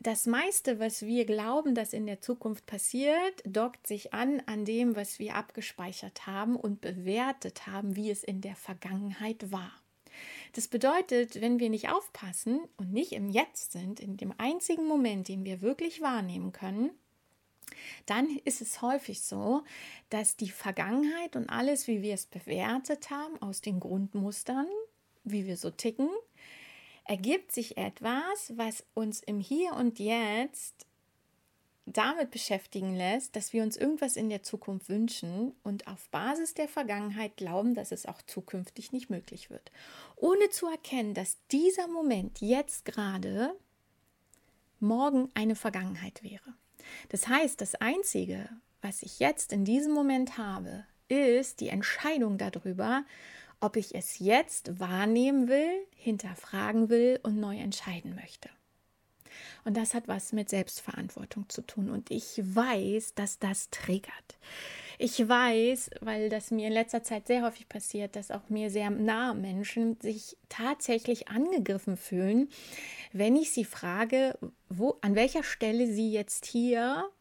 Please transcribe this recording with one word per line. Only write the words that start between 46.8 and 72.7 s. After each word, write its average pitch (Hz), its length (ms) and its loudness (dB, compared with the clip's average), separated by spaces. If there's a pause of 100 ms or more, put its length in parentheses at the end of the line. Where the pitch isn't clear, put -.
Das - 180 0
heißt, 269 340 4
das 202 140 -4
Einzige, 208 760 -2 (340)
was 196 200 -6
ich - 160 -14
jetzt 285 340 2
in 202 120 2
diesem 277 280 4
Moment 269 460 2
habe, 190 460 -6 (240)
ist 262 520 4
die - 80 -2
Entscheidung 220 680 0
darüber, 202 680 -2 (560)
ob 214 160 0
ich 208 180 -2
es - 240 -6
jetzt 190 640 4
wahrnehmen 226 680 4
will, 294 220 6 (240)
hinterfragen 214 920 0
will 240 340 6
und 214 160 0
neu 208 180 -2
entscheiden 180 580 -6
möchte. - 340 -14 (1160)
Und 214 120 2
das 226 180 2
hat 233 140 -2
was - 240 -4
mit 214 160 0
Selbstverantwortung - 1000 -4
zu - 140 -8
tun. - 280 -2
Und - 200 -6
ich - 320 -4
weiß, 208 720 2
dass 202 240 -2
das 196 320 -2
triggert. - 680 -4 (600)
Ich 233 300 2
weiß, 240 640 6 (100)
weil 214 280 0
das 208 220 -2
mir 220 160 2
in 220 60 2
letzter 226 300 2
Zeit 214 240 -4
sehr 240 160 4
häufig 226 260 -2
passiert, 208 480 -6
dass 202 140 -8
auch 202 180 -6
mir 214 220 0
sehr 208 200 0
nahe 220 440 2
Menschen 202 640 0
sich - 360 -4 (120)
tatsächlich 240 800 0
angegriffen 208 680 2
fühlen, 202 520 4 (640)